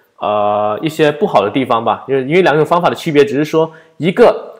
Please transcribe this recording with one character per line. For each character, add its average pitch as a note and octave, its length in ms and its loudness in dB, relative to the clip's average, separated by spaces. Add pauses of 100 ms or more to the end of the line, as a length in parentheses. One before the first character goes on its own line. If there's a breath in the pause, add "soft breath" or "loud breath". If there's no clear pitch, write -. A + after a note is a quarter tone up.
(200 soft breath)
呃， G#2 600 -2
一 D#3+ 60 -4
些 D3+ 240 0
不 F#3+ 160 -4
好 G#2+ 160 2
的 G2+ 60 0
地 C3 160 -2
方 A#2 180 0
吧。 G#2 240 -2
因 C3+ 80 -2
为， C3+ 80 0
因 C#3+ 120 -2
为 F#3+ 60 4
两 D3+ 140 2
种 D3+ 100 2
方 E3+ 160 0
法 E3+ 80 2
的 A#2 60 -4
区 - 160 -6
别， C#3+ 140 4
只 C#3 100 -4
是 D3 80 0
说 D#3+ 260 -2 (280 loud breath)
一 D#3 140 -2
个 - 480 2